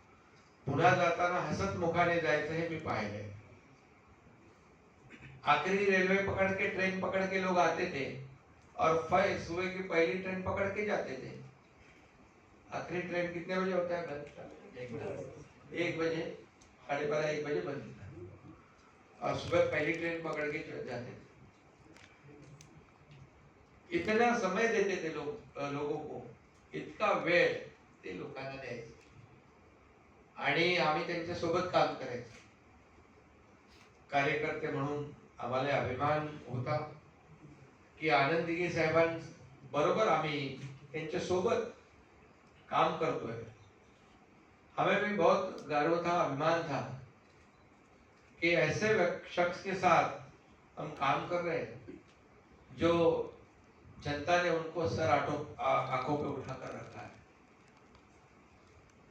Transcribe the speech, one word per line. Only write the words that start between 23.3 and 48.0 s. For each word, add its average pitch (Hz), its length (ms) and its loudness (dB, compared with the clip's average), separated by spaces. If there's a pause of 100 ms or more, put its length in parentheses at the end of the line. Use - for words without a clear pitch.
इतना 208 480 2
समय 190 280 0
देते 196 360 0
थे 156 120 -4
लोग, 147 440 -8
अ, 143 120 -4
लोगों 147 280 -2
को, - 280 -10 (460)
इतका 196 400 -2
वेळ 170 560 2 (360)
ते 92 140 -8
लोकांना - 320 -10
द्यायचे 120 500 -12 (1400)
आणि 165 400 2
आम्ही 160 300 2
त्यांच्यासोबत 170 540 -2 (120)
काम 151 220 4
करायचो. 123 420 -10 (1700)
कार्यकर्ते 151 600 0
म्हणून 143 400 -2 (280)
आम्हाला 131 380 0
अभिमान 151 640 0 (100)
होता 123 440 -4 (1080)
की 156 100 2
आनंद 156 340 4
दिघे 170 260 -2
साहेबांबरोबर 165 1400 2
आम्ही 147 500 0 (340)
त्यांच्यासोबत 165 800 0 (1000)
काम - 260 2
करतोय. - 460 -2 (1300)
हमें 196 320 4
भी 208 80 -2
बहुत - 520 4
गर्व 165 360 2
था, 175 180 2
अभिमान 151 400 2
था 131 380 -6 (1400)